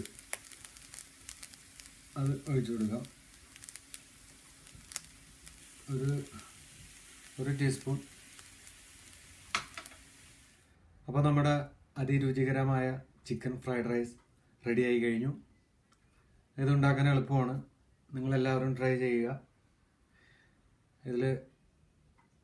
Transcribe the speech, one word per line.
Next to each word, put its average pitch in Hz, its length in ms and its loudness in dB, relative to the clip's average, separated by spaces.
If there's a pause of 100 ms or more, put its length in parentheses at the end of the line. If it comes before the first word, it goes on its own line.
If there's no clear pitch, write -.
(2250)
അത് 139 100 0 (200)
ഒഴിച്ചു 120 220 0
കൊടുക്കാം, 107 300 -2 (3000)
ഒരു, 135 160 0 (1300)
ഒരു 135 100 0 (100)
ടീസ്പൂൺ. 135 380 0 (3000)
അപ്പോൾ 139 220 0
നമ്മുടെ 147 280 4 (460)
അതിരുചികരമായ 131 840 2 (400)
ചിക്കൻ 127 400 -6
ഫ്രൈഡ് 120 260 0
റൈസ് 120 240 -2 (500)
റെഡിയായി 120 380 4
കഴിഞ്ഞു. 120 280 2 (1300)
ഇതുണ്ടാക്കാൻ 139 500 6
എളുപ്പമാണ്. 131 420 2 (640)
നിങ്ങളെല്ലാവരും 131 640 2
ട്രൈ 131 240 2
ചെയ്യുക. 123 360 0 (1700)
ഇതിൽ 123 160 0 (1200)